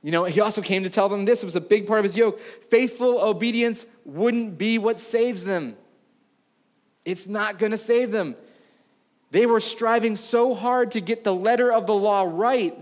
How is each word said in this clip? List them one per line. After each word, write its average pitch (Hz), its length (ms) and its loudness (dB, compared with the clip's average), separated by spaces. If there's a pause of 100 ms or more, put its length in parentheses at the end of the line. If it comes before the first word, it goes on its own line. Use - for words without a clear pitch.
You 147 80 -6
know, 170 140 2
he 180 160 2
also 208 200 0
came 190 220 -2
to 185 60 -4
tell 196 200 2
them 202 160 -2
this. 233 180 2
It - 20 -8
was 175 100 -8
a 175 60 -2
big 208 260 0
part 220 120 2
of 208 40 2
his 185 120 -2
yoke. 220 240 2 (300)
Faithful 240 500 2
obedience 226 680 -2 (200)
wouldn't 214 520 -2
be 226 200 0
what 220 220 0
saves 226 440 -2
them. 165 320 -4 (1300)
It's 180 240 -8
not 208 300 -4
gonna 214 200 -2
save 233 340 0
them. 202 240 -2 (960)
They 226 140 4
were 233 140 4
striving 226 560 0
so 240 380 0
hard 240 380 0
to 226 100 -4
get 220 240 -4
the 196 100 2
letter 233 340 2
of 226 160 2
the 214 80 0
law 202 320 2
right 196 560 0